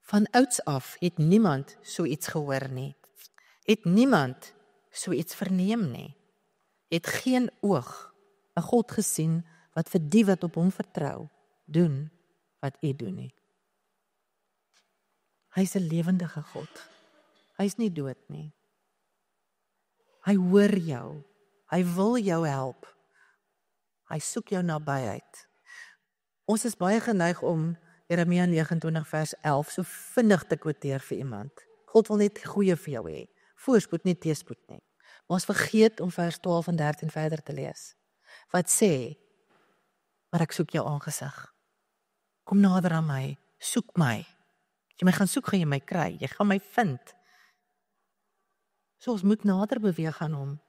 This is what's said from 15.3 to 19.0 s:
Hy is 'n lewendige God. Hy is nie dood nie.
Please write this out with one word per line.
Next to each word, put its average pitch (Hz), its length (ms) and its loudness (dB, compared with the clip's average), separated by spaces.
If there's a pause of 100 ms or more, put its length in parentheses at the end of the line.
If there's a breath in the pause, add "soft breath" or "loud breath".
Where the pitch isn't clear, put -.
Hy 190 140 0
is 185 120 0
'n 190 140 -2
lewendige 165 540 0
God. - 460 -16 (680)
Hy 196 60 0
is 202 120 -2
nie 220 160 0
dood 135 360 -8
nie. 151 240 -14 (1700)